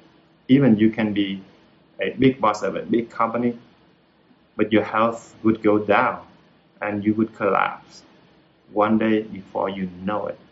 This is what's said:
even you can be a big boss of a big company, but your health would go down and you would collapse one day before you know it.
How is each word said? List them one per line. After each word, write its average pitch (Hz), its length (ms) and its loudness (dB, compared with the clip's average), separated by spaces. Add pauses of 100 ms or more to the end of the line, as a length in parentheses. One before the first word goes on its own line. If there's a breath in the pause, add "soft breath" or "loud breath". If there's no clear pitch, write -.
(480)
even 131 300 6
you 110 140 4
can 107 220 -2
be 98 280 -2 (580)
a 117 120 -4
big 131 280 2
boss 104 220 0
of - 140 -2
a - 80 -8
big 113 260 -2
company, 120 480 -2 (1000)
but - 160 -2
your 104 120 4
health 113 580 -2
would 110 220 2
go 104 160 4
down 104 440 0 (560)
and 104 240 -4
you 107 120 2
would 110 200 -2
collapse - 680 -4 (680)
one 107 280 2
day 110 240 0
before 98 460 -8
you 98 200 -6 (140)
know 101 240 -4
it. - 100 -12 (140)